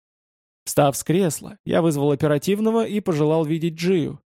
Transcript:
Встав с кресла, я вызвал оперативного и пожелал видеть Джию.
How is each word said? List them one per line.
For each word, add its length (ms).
Встав 320
с 60
кресла, 640
я 180
вызвал 300
оперативного 720
и 140
пожелал 440
видеть 300
Джию. 460